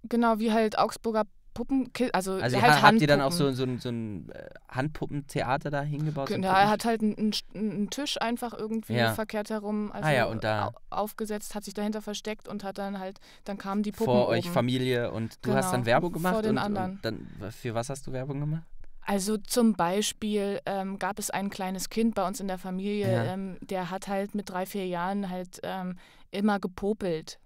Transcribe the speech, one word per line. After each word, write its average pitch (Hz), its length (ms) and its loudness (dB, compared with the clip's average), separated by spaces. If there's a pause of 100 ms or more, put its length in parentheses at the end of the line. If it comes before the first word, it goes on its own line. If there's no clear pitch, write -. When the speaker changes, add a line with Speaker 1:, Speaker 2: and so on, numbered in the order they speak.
Speaker 1:
Genau, 233 340 2
wie 220 140 2
halt 220 260 2
Augsburger 220 460 2 (280)
Puppen-, 254 380 -2 (220)
also 190 220 0
Speaker 2:
Also 127 280 2
Speaker 1:
halt 151 120 10
Speaker 2:
ha-, 139 80 6
habt - 180 10
ihr 147 80 4
dann 143 120 8
auch 139 120 2
Speaker 1:
Handpuppen. 143 240 2
Speaker 2:
so, 131 100 0
so 127 40 -2
ein, 120 100 -2
so 123 80 -6
ein, 107 420 -6
äh, - 180 -14 (200)
Handpuppentheater 143 1000 -2
da 143 140 0
hingebaut, 147 460 -2
so 214 60 -2
ein 190 80 0
Speaker 1:
Genau, 190 120 2
er 202 160 8
hat 214 140 2
Speaker 2:
Puppenspiel? 220 320 2
Speaker 1:
halt - 20 -12
einen, 214 140 0 (220)
einen, 202 180 -2
einen 202 180 -2
Tisch - 320 -4
einfach 233 320 -2
irgendwie 220 400 -4
Speaker 2:
Ja. 226 200 4
Speaker 1:
verkehrt 214 360 -4
herum, 208 400 -2
also 175 180 -4
Speaker 2:
Ah 151 40 4
ja, 120 140 4
und 110 180 -4
da 107 240 2
Speaker 1:
au-, 120 40 -6 (180)
aufgesetzt, 214 680 -6
hat 202 80 -6
sich 202 100 -10
dahinter 214 280 -2
versteckt 214 440 -8
und 208 160 -8
hat 196 160 -8
dann 196 220 -4
halt, 190 180 -8 (260)
dann 202 140 -6
kamen 196 240 -2
die 208 80 0
Puppen 226 140 -4
Speaker 2:
vor 123 240 6
euch - 160 2
Speaker 1:
oben. 180 100 -4
Speaker 2:
Familie 127 560 2
und 113 320 -6
du - 100 0
hast 135 200 2
dann 123 100 2
Speaker 1:
Genau, 113 40 0
Speaker 2:
Werbung 156 260 4
gemacht 175 220 2
Speaker 1:
vor 220 80 0
den 214 100 2
Speaker 2:
und, - 60 2
Speaker 1:
anderen. 196 340 -2
Speaker 2:
und 196 120 -12
dann, 110 220 -4 (140)
w-, 101 100 -8
für 113 240 -6
was 117 160 -2
hast 139 160 -8
du 131 60 -6
Werbung 135 260 -4
gemacht? 151 240 -2 (420)
Speaker 1:
Also 202 320 0
zum 226 380 4
Beispiel, 202 920 0
ähm, 190 340 -4
gab 196 180 -4
es 208 120 -4
ein 196 200 -2
kleines 190 400 -4
Kind 226 240 2
bei 196 120 2
uns 190 120 -4
in 196 80 -6
der 185 120 -2
Familie, 190 540 0
Speaker 2:
Ja. - 120 4
Speaker 1:
ähm, 190 360 -4
der 185 300 -4
hat 190 160 -6
halt 202 300 -2
mit 202 140 -4
drei, 185 160 -2
vier 190 200 -4
Jahren 185 420 -2
halt, 185 360 -8
ähm, 185 340 -6 (320)
immer 202 300 2
gepopelt. 185 840 -4